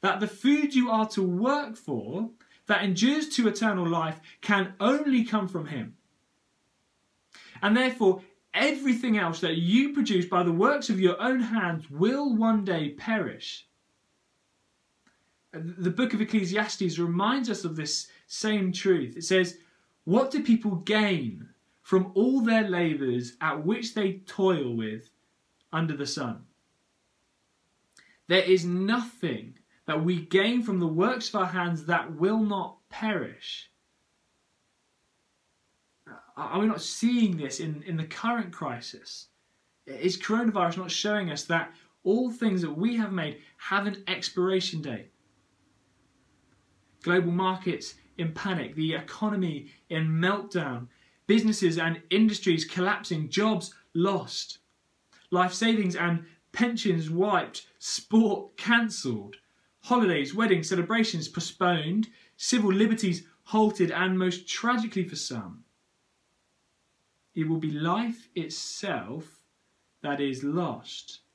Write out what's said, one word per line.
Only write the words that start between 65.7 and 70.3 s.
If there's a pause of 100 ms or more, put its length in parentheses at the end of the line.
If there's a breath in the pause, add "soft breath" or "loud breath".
it
will
be
life
itself (580)
that
is